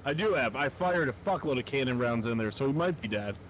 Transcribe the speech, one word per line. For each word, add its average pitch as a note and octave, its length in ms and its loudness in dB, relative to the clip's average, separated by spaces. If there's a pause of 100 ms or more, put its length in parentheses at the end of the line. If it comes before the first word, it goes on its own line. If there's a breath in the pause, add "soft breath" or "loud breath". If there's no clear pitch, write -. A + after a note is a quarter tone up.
I C#3+ 80 0
do G3 200 2
have. B2 220 2
I C#3 140 0
fired F3 400 2
a A#2+ 40 -4
fuckload D#3 460 0
of A#2 60 -4
cannon B2+ 340 0
rounds A#2 280 2
in A#2 100 2
there, A2 140 0
so C#3 160 -2
he C#3 40 2
might E3+ 300 0
be G#2+ 80 -6
dead. G#2 260 -2 (140)